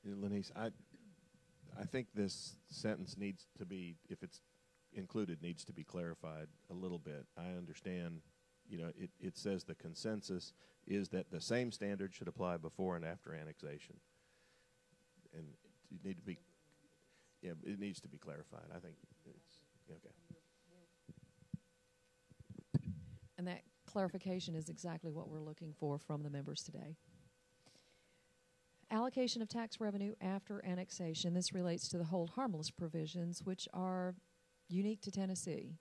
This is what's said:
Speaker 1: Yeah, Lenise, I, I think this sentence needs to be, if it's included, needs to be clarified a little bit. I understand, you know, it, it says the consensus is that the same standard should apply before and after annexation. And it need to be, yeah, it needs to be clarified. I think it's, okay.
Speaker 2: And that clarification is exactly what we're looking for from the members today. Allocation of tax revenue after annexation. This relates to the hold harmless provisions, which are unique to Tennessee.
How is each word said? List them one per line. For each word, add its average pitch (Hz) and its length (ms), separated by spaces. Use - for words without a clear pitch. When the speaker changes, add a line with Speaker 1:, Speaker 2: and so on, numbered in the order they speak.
Speaker 1:
Yeah, 202 180
Lenise, 101 340
I, 110 140
I - 80
think 147 280
this - 420
sentence - 480
needs 98 300
to 98 80
be, 90 300
if - 140
it's - 200
included, 92 480
needs 85 240
to - 80
be 80 100
clarified 80 640
a 92 60
little 90 240
bit. 73 260
I 90 200
understand, 85 640
you 95 80
know, 82 180
it, 92 140
it 92 160
says 98 280
the 85 100
consensus 92 800
is 98 240
that 92 220
the 82 100
same 120 300
standard 98 420
should - 140
apply 87 300
before 87 380
and 82 80
after 80 300
annexation. 78 600
And 80 100
it 87 160
need 95 80
to 85 60
be, 92 160
yeah, 90 100
it 101 120
needs 98 220
to - 80
be 73 100
clarified. 78 560
I 85 60
think 87 160
it's, - 320
okay. - 220
Speaker 2:
And 180 80
that 180 180
clarification 185 680
is 160 140
exactly 165 420
what 156 160
we're 156 140
looking 151 360
for 143 200
from 147 260
the 147 60
members 143 340
today. 156 320
Allocation 247 520
of 214 80
tax 233 320
revenue 202 400
after 196 440
annexation. 180 680
This 180 180
relates 180 380
to 185 80
the 170 80
hold 170 240
harmless 175 420
provisions, 170 720
which 190 300
are 185 420
unique 202 320
to 202 100
Tennessee. 190 680